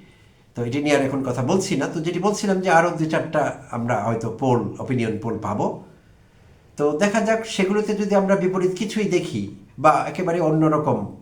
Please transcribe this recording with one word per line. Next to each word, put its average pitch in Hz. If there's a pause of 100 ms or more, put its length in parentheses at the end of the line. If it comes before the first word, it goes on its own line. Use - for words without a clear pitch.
(540)
তো 120
এটি 135
নিয়ে 147
আর 135
এখন 135
কথা 123
বলছি 180
না। 151
তো 165
যেটি 175
বলছিলাম 196
যে 185
আরও 170
দু 160
চারটা 151
আমরা 117
হয়তো 113
পোল, 123
অপিনিয়ন 110
পোল 107
পাবো। 113 (920)
তো 151
দেখা 202
যাক, 220
সেগুলোতে 208
যদি 202
আমরা 190
বিপরীত 180
কিছুই 208
দেখি 156 (240)
বা 147
একেবারে 175
অন্যরকম 151